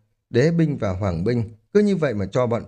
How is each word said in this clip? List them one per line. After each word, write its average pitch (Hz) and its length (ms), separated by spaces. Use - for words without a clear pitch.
Đế 135 220
binh 160 260
và 110 120
hoàng 90 340
binh, 117 200
cứ 202 60
như 208 160
vậy 151 180
mà 101 120
cho 123 220
bọn 113 200